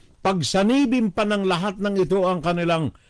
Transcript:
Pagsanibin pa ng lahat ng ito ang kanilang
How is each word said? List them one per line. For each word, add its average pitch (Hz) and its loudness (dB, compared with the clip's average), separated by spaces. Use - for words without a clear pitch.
Pagsanibin 214 2
pa 214 -2
ng 208 0
lahat 190 -2
ng 202 -2
ito 185 2
ang 180 0
kanilang 170 -2